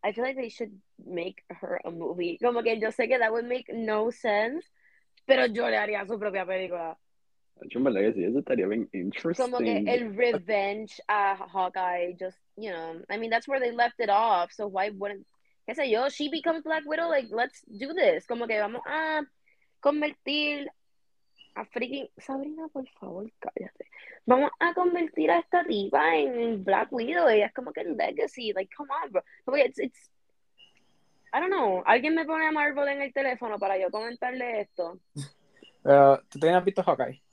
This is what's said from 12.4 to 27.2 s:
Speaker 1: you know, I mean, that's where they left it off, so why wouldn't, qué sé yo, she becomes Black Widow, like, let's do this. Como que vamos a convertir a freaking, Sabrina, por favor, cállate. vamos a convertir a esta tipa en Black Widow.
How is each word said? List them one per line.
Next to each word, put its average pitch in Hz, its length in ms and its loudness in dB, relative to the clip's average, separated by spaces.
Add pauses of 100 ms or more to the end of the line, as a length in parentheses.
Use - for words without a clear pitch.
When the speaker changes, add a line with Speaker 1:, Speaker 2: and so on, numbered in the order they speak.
Speaker 1:
you 208 160 -10
know, 165 380 -10
I 202 80 -4
mean, 226 120 -4
that's 233 180 0
where 269 120 0
they 247 120 0
left 240 280 0
it 220 100 0
off, 220 440 4
so 208 140 -6
why 190 240 -2
wouldn't, 202 360 -8 (400)
qué 240 80 -6
sé 277 140 0
yo, 233 200 4
she 294 200 -4
becomes 320 340 -2
Black 320 220 -2
Widow, 320 240 -2
like, 277 220 0
let's 233 360 -4
do 240 260 -10
this. 202 320 4
Como 240 220 -4
que 220 120 0
vamos 214 280 -2
a 311 340 -2 (600)
convertir 285 840 0 (880)
a 220 100 -10
freaking, 247 420 -6 (100)
Sabrina, 302 540 -8
por 262 160 -10 (120)
favor, 196 300 -12 (100)
cállate. - 500 -10 (420)
vamos 262 300 6
a 339 160 2
convertir 349 560 2
a 339 80 6
esta 349 260 2
tipa 202 500 2
en 233 480 0
Black 196 300 2
Widow. 285 340 2